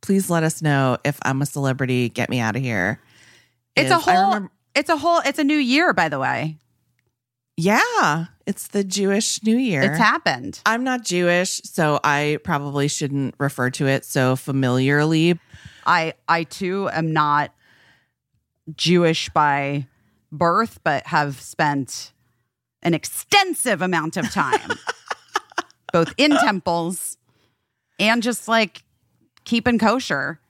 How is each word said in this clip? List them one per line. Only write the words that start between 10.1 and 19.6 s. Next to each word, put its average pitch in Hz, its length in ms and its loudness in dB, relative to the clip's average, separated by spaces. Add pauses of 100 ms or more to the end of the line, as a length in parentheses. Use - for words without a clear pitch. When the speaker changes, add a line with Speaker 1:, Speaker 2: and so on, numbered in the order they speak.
Speaker 1:
I'm 226 180 0
not 254 220 -4
Jewish, 175 580 0
so 151 400 0
I 147 400 0
probably 143 460 -2
shouldn't 139 480 -4
refer 135 320 -2
to 135 180 -2
it 135 160 0
so 131 320 2
familiarly. 143 1040 2 (460)
Speaker 2:
I, 165 300 0 (120)
I 170 160 2
too 190 480 -4
am 160 220 -2
not 147 400 2 (1200)
Jewish 165 540 2
by 143 580 0 (420)